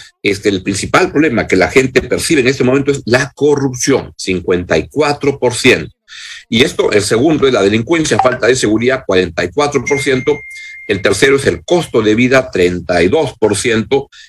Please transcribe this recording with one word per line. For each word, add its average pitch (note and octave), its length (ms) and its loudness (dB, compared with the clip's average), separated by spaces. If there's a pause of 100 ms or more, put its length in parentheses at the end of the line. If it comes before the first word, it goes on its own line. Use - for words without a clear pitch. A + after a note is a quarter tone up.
(240)
este, G2+ 260 -2
el F#2+ 140 -2
principal G2+ 480 -2
problema C3 340 0
que F#2 120 0
la F2+ 120 2
gente C3 320 2
percibe C3+ 400 -2
en A#2+ 60 2
este C3+ 160 0
momento C3+ 280 2
es C#3 140 -4
la C3 300 0
corrupción, C3+ 840 0
cincuenta F2+ 640 -2
y - 100 -4
cuatro C#3+ 480 -2
por A#2+ 160 -2
ciento. A2+ 400 0 (560)
Y A2 140 2
esto, - 280 -2
el G2+ 120 2
segundo C3 420 2
es C3+ 80 2
la G#2 80 2
delincuencia, A#2 560 0
falta B2 300 0
de B2+ 80 -2
seguridad, A#2+ 500 0
cuarenta F2+ 380 0
y F#2 80 -4
cuatro C#3+ 340 -2
por C#3 140 -2
ciento, C3 400 -2 (500)
el G2 140 -4
tercero C3+ 320 2
es C#3 100 0
el F2 180 -2
costo E3 380 0
de G#2+ 140 2
vida, A#2+ 340 2
treinta F2 540 0
y F#2 60 4
dos D3+ 300 0
por G#2 160 2
ciento, A2+ 540 -2 (200)